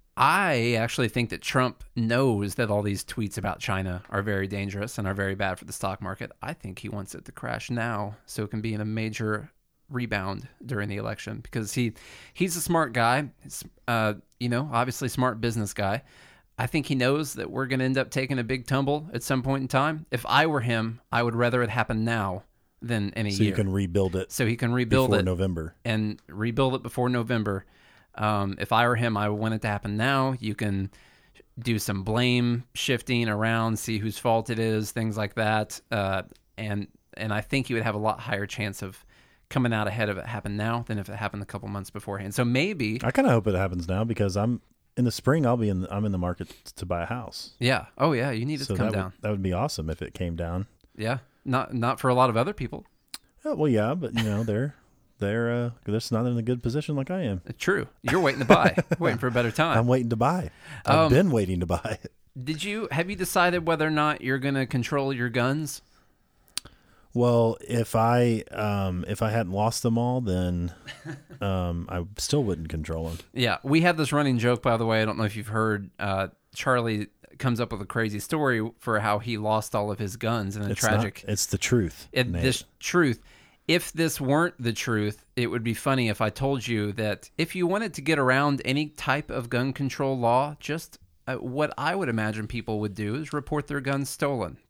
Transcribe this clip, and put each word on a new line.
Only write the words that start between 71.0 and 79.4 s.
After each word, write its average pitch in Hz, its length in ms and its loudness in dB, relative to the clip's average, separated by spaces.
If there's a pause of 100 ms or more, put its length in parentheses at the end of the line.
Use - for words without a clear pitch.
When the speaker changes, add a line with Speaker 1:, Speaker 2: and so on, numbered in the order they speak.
Speaker 1:
<laughs> - 340 -12
Speaker 2:
um, 90 500 -2
I 87 140 -4 (140)
still 143 260 2
wouldn't 80 240 -2
control 80 400 -4
'em. 85 100 -8 (140)
Speaker 1:
Yeah, 117 320 0
we 151 160 4
have 175 160 4
this 156 160 0
running 143 260 2
joke, 120 240 2
by 117 140 4
the 113 100 0
way. 110 160 4
I - 40 2
don't 107 120 -2
know 110 60 0
if 104 100 -2
you've 104 140 -10
heard. 107 500 0
Uh, 98 300 -2 (260)
Charlie 117 540 0 (300)
comes 123 200 0
up 117 140 -2
with 101 80 -6
a 98 60 -8
crazy 107 340 -2
story 123 580 0
for 110 220 0
how 107 180 2
he 110 200 -4
lost 107 360 0